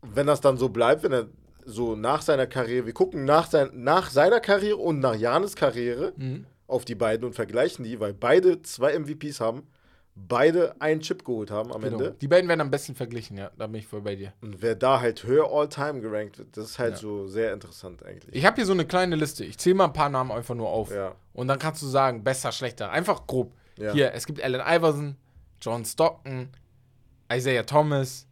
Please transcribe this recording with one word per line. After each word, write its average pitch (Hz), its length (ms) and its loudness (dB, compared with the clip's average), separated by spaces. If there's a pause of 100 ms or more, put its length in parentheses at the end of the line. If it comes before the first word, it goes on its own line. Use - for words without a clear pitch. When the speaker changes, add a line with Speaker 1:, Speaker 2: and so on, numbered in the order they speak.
Speaker 1:
Wenn 123 240 -2
das 143 140 2
dann 135 160 6
so 127 120 2
bleibt, 120 340 4
wenn - 100 2
er 117 160 0 (360)
so 113 300 -4
nach 127 280 0
seiner 135 240 2
Karriere, 123 400 -2
wir 117 80 -8
gucken 185 300 0
nach 156 260 4
sein-, 143 240 2
nach 135 360 2
seiner 170 300 6
Karriere 202 360 2
und 170 240 0
nach 127 160 2
Giannis' 127 400 0
Karriere 120 600 0
Speaker 2:
Mhm. 131 300 -8 (200)
Speaker 1:
auf - 180 -2
die 120 100 -8
beiden 110 320 0
und 120 80 -8
vergleichen 117 500 -2
die, 113 160 -8
weil 101 140 -4
beide 160 480 4
zwei 143 300 0
M 143 140 -2
V 151 80 -6
Ps 151 260 -10
haben, 117 260 -4 (480)
beide 139 680 2
einen 156 200 0
Chip - 240 -6
geholt 110 260 -4
haben 110 220 -4
am 113 100 -8
Speaker 2:
Genau. 113 160 -4
Speaker 1:
Ende. 131 220 -4
Speaker 2:
Die 139 80 -4
beiden 180 200 6
werden 160 140 2
am 139 80 -2
besten 139 240 -4
verglichen, 117 420 -10
ja, 98 220 -10
da 110 80 -6
bin 110 140 -8
ich 104 60 -16
voll 104 140 -10
bei 101 160 -6
dir. 98 240 -12
Speaker 1:
Und 104 220 -12
wer 113 120 2
da 127 260 4
halt 117 240 -2
höher 143 280 4
All-Time 147 480 -2
gerankt 107 380 -8
wird, - 180 -18
das 107 140 -12
ist - 80 -16
halt 117 160 0
Speaker 2:
Ja. - 40 -10
Speaker 1:
so 104 300 -8
sehr 107 240 -2
interessant 95 520 -16
eigentlich. - 300 -18
Speaker 2:
Ich 131 120 -4
hab - 100 6
hier 233 100 2
so 190 60 2
eine 170 140 2
kleine 180 300 0
Liste, 151 280 -2
ich - 140 -14
zähl 180 160 4
mal 190 100 6
ein 156 80 2
paar 151 160 0
Namen 131 240 -2
einfach 120 220 -6
nur 113 160 -4
auf. 104 200 -2
Speaker 1:
Ja. 98 240 -6 (200)
Speaker 2:
Und 127 140 -6
dann 135 100 2
kannst 156 240 -4
du 143 40 -8
sagen, 131 380 2
besser, 127 280 -2
schlechter, 117 380 -6
einfach 170 360 -2
grob. 127 260 -2 (240)
Speaker 1:
Ja. 104 160 -4
Speaker 2:
Hier, 139 220 2
es 156 120 -8
gibt 151 160 -8
Allen 127 220 -2
Iverson, 151 520 2 (440)
John 117 240 -4
Stockton, 131 640 -2 (840)
Isaiah 123 340 0
Thomas 143 680 0